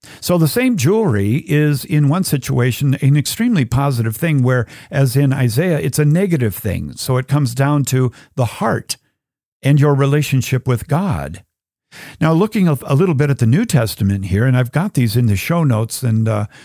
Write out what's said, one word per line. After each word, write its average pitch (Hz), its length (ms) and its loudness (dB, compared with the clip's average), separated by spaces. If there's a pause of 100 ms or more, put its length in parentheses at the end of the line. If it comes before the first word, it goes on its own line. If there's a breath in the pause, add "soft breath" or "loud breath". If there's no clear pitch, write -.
(220 loud breath)
So 175 160 0
the 160 100 4
same 247 300 0
jewelry 131 680 0
is, 147 380 0
in 147 240 2
one 180 160 0
situation, 131 800 0
an 143 160 4
extremely 190 480 0
positive 120 500 -2
thing, 151 260 0
where, 123 240 2 (240 loud breath)
as 135 240 0
in 139 160 2
Isaiah, 131 480 0
it's 156 200 -4
a 151 80 2
negative 156 480 2
thing. 85 400 -6
So 127 240 -4
it 127 100 -6
comes 139 260 0
down 139 300 0
to 127 260 0 (240 loud breath)
the 123 120 -2
heart - 500 -6 (680)
and 143 160 4
your 143 160 4
relationship 139 720 0
with 123 220 -2
God. 95 560 -4 (720 loud breath)
Now, 160 140 0
looking 190 340 2
a, 147 180 2
a 143 100 -2
little 170 200 2
bit 143 140 2
at 139 120 -2
the 120 60 4
New 151 200 2
Testament 101 580 0
here, 95 220 0
and 127 100 2
I've 123 160 0
got 180 220 -2
these 120 220 0
in 123 100 2
the 104 100 2
show 170 280 -2
notes, 113 380 -2
and, 110 240 0
uh, 107 200 -2 (180 loud breath)